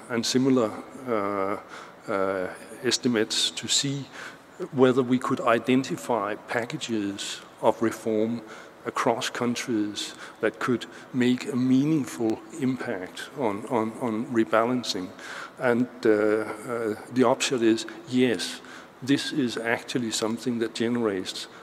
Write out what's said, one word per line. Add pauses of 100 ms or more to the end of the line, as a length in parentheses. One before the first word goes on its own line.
and
similar, (360)
uh, (520)
uh, (340)
estimates
to
see (680)
whether
we
could
identify
packages (220)
of
reform (440)
across
countries (260)
that
could (260)
make
a
meaningful (200)
impact (100)
on,
on,
on
rebalancing. (520)
And, (200)
uh,
uh, (180)
the
upshot
is, (240)
yes, (400)
this
is
actually
something
that
generates (160)